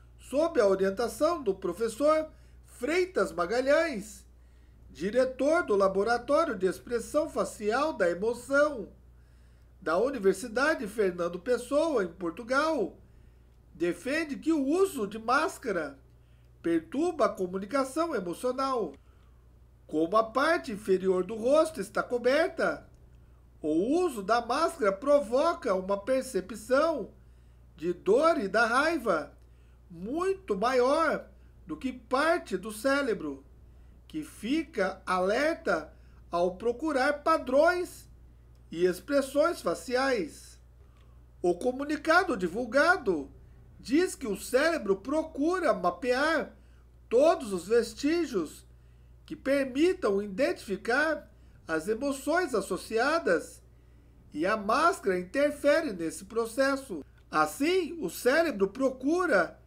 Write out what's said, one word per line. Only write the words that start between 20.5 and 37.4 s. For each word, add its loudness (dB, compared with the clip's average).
inferior 0
do -8
rosto 2
está -4
coberta, 0
o -4
uso -4
da 2
máscara 0
provoca 2
uma -2
percepção -2
de -6
dor 4
e -4
da 2
raiva 0
muito -4
maior 2
do -8
que -6
parte 0
do -6
cérebro, -2
que -8
fica -4
alerta 0
ao 0
procurar 0
padrões 2